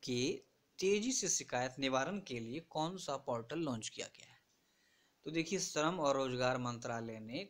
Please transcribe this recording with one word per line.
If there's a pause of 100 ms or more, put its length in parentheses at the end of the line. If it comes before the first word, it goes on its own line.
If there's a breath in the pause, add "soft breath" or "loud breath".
के (560)
तेजी
से
शिकायत
निवारण
के
लिए (100)
कौन
सा (100)
पोर्टल
लॉन्च
किया
गया
है? (840 soft breath)
तो
देखिए,
श्रम
और
रोजगार
मंत्रालय
ने